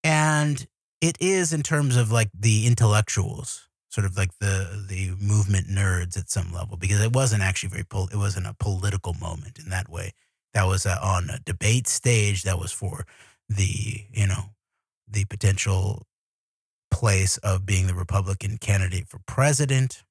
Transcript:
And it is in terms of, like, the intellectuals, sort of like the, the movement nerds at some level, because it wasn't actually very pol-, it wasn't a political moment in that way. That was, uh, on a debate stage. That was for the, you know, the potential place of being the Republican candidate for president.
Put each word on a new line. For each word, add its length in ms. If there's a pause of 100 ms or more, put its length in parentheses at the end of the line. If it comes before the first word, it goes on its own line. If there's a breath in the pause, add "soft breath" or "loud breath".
And 640 (320)
it 220
is 320
in 80
terms 340
of, 160
like, 220
the 320
intellectuals, 1040 (200)
sort 160
of 120
like 220
the, 480
the 240 (120)
movement 440
nerds 500
at 120
some 220
level, 260
because 240
it 120
wasn't 300
actually 260
very 140
pol-, 280
it 60
wasn't 300
a 120
political 540
moment 460
in 100
that 200
way. 220 (420)
That 120
was, 220
uh, 140
on 280
a 100
debate 480
stage. 560
That 160
was 120
for 340 (420 loud breath)
the, 640
you 140
know, 260 (560)
the 180
potential 840 (840)
place 460
of 280
being 220
the 60
Republican 640
candidate 500
for 180
president. 840